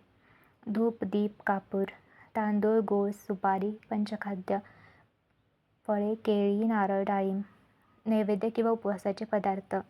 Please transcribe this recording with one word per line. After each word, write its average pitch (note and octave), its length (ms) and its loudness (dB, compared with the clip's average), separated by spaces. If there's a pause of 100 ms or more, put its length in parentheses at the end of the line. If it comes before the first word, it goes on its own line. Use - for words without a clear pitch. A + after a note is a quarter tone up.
(720)
धूप, A3+ 340 0
दीप, G#3 420 -2
कापूर, G3 380 0 (520)
तांदूळ, G#3+ 520 4
गोळ, G3+ 220 2
सुपारी, G3 600 -2 (180)
पंचखाद्य, G3+ 680 -4 (1300)
फळे, G#3 280 0
केळी, G#3 500 2
नारळ, G3 400 2
डाळिंब, G3 380 0 (640)
नैवेद्य G#3+ 420 0
किंवा A3+ 220 0
उपवासाचे G3+ 540 -2
पदार्थ G3 520 -2 (120)